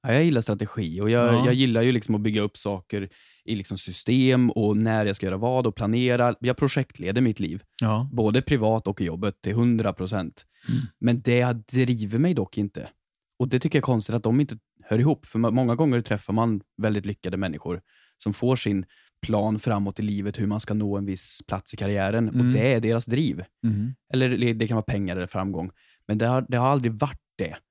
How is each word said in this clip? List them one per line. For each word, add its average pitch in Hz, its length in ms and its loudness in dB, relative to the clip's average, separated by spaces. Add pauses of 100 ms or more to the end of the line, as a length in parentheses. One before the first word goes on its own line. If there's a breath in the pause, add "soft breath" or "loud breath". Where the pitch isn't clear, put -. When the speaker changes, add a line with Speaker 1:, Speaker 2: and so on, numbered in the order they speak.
Speaker 1:
Ja, 120 100 0
jag 147 120 4
gillar 143 160 4
strategi 98 600 -4
och 104 100 0
jag, 120 240 4
Speaker 2:
Ja. - 100 4
Speaker 1:
jag 123 100 4
gillar 120 280 2
ju 127 100 4
liksom 113 220 0
att 104 60 0
bygga 107 220 0
upp 104 140 -6
saker 98 520 -6 (360 soft breath)
i 110 120 -4
liksom 95 220 -6
system 127 720 4
och 107 260 2
när 110 300 2
jag 98 100 0
ska 95 100 -4
göra 92 100 -2
vad 123 300 0
och 107 100 0
planera. 120 640 2
Jag 120 160 0
projektleder 123 640 -2
mitt 117 200 2
liv. 90 220 -4 (180)
Speaker 2:
Ja. 113 320 0
Speaker 1:
Både 117 300 2
privat 113 440 2
och 98 140 -4
i 95 40 0
jobbet 90 380 -4
till 101 120 -2
hundra 113 380 2
procent. 92 520 -6 (240 loud breath)
Speaker 2:
Mm. 120 120 0 (200 loud breath)
Speaker 1:
Men 120 200 2
det 120 200 2
har 123 140 0
drivit 117 680 -2
mig 175 140 2
dock 113 240 -4
inte. - 320 -6 (480)
Och 123 100 0
det 127 120 2
tycker 151 180 0
jag - 40 4
är - 40 -4
konstigt 113 280 0
att 113 80 0
de 117 180 2
inte 127 180 -4 (260)
hör 107 140 0
ihop. 143 280 2
För - 120 -4
ma-, 117 120 2
många 120 240 2
gånger 127 260 2
träffar 104 320 -4
man 110 280 0 (220)
väldigt 104 240 0
lyckade 95 300 -6
människor 90 440 -6 (380 soft breath)
som 104 140 -2
får 127 240 0
sin 98 300 -2 (400 soft breath)
plan 107 320 0
framåt 101 420 -2
i - 20 -2
livet, 101 380 -4
hur 101 60 -2
man 104 140 -2
ska 104 140 -6
nå 101 240 -2
en 98 80 -4
viss - 400 -6
plats - 280 -8
i - 20 -14
karriären. 101 520 0
Speaker 2:
Mm. 123 180 2
Speaker 1:
Och 127 60 4
det 131 200 4
är 113 80 2
deras 113 260 0
driv. 113 380 -2 (220)
Speaker 2:
Mm. 110 280 0 (180)
Speaker 1:
Eller 131 160 2
det, 120 240 0
det 110 160 -2
kan 117 60 -2
vara 110 100 0
pengar 95 320 -4
eller 90 100 -4
framgång. 92 440 -4 (380 soft breath)
Men 107 100 0
det 117 80 2
har, 127 220 2
det 123 80 -2
har 123 120 2
aldrig 123 240 2
varit 127 280 -4 (180)
det. 80 180 -6 (140)